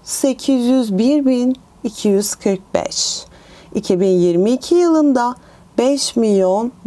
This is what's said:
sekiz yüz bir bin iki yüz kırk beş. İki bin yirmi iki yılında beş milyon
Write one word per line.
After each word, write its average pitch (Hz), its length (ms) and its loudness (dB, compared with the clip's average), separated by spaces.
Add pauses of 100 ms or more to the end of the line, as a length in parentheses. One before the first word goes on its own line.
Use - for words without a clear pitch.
sekiz 262 640 -2
yüz 240 320 0
bir 269 280 2
bin 254 300 0 (280)
iki - 240 -4
yüz 202 260 0
kırk 190 400 -4
beş. - 500 -4 (500)
İki 196 260 -2
bin 196 60 2
yirmi 180 440 2
iki 254 240 -2
yılında 294 600 2 (440)
beş 269 380 0
milyon 208 560 2 (140)